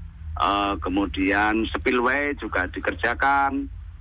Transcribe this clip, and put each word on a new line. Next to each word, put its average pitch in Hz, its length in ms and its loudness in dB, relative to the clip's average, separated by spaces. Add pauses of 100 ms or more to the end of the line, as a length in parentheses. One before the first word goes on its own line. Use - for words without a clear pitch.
(400)
eh, 101 400 2
kemudian 98 960 2
spillway 127 640 2
juga 92 320 -2
dikerjakan, 135 960 0 (340)